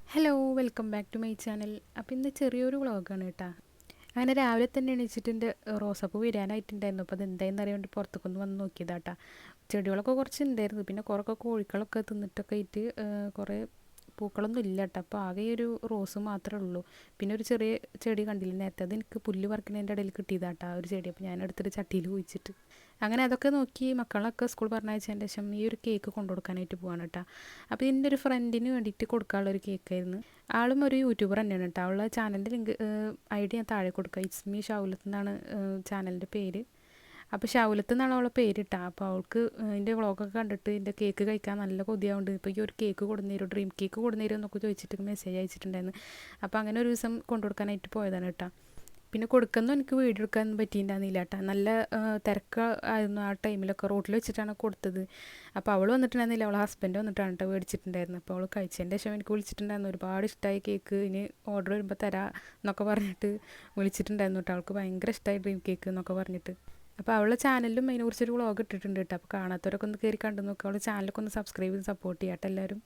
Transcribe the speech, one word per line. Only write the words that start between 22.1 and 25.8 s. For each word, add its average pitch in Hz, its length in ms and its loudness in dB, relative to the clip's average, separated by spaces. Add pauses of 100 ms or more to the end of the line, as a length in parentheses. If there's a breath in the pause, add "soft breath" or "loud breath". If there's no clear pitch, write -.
അങ്ങനെ 220 220 4
അതൊക്കെ 254 260 4
നോക്കി 269 440 2
മക്കളൊക്കെ 233 540 0
സ്കൂൾ 226 200 -2
പറഞ്ഞയച്ചതിൻ്റെ 214 600 -2
ശേഷം 202 240 -4
ഈ 208 120 -2
ഒരു 226 160 0